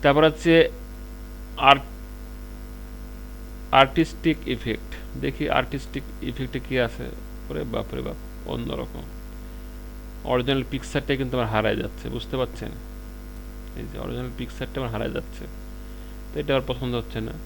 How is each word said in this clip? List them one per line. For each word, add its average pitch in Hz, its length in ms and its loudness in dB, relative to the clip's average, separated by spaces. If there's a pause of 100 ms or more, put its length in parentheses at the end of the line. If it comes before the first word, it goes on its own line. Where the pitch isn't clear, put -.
তারপর 147 220 8
হচ্ছে 165 460 8 (840)
আর্ট-, 135 260 10 (1900)
আর্টিস্টিক 147 640 8 (100)
ইফেক্ট। - 760 -4
দেখি 139 300 0
আর্টিস্টিক 139 520 2 (200)
ইফেক্টে 135 380 -4
কি 127 200 0
আছে। 120 240 0 (460)
ওরে 147 140 -2
বাপ - 300 -4
রে 131 80 -4
বাপ, - 460 -8
অন্যরকম। 117 540 -4 (1200)
অরিজিনাল 127 460 2
পিকচারটাই 139 460 0
কিন্তু 127 200 0
আমার 117 140 2
হারায় 107 260 4
যাচ্ছে, - 320 -4
বুঝতে 123 280 -4
পারছেন? - 340 -2 (1040)
এই 131 160 -8
যে 143 60 -8
অরিজিনাল 127 400 -4
পিকচারটা - 420 -6
আমার 120 120 -2
হারায় 107 180 -2
যাচ্ছে, - 340 -6 (880)
তো 147 60 -2
এটা 143 140 2
আমার 131 200 2
পছন্দ 123 200 -2
হচ্ছে 117 260 -4
না। 113 120 -4 (140)